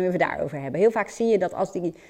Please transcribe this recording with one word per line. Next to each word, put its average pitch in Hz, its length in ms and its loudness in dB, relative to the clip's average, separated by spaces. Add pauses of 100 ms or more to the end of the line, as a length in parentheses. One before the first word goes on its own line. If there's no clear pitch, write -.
nu 180 40 0
even 180 140 0
daarover 151 420 -2
hebben." 139 180 -4
Heel 214 120 6
vaak 220 180 -2
zie - 180 -2
je 220 100 6
dat 180 160 -2
als - 180 -2
die, 170 240 -4 (140)